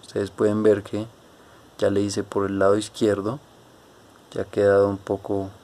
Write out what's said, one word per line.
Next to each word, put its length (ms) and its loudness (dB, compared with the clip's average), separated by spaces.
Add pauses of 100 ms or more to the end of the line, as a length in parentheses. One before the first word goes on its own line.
Ustedes 300 -6
pueden 320 0
ver 180 4
que 260 -10 (680)
ya 120 0
le 120 0
hice 220 -4
por 220 -4
el 120 -4
lado 200 4
izquierdo, 600 -2 (920)
ya 100 -8
ha 40 -4
quedado 440 4
un 80 -4
poco 520 -4 (140)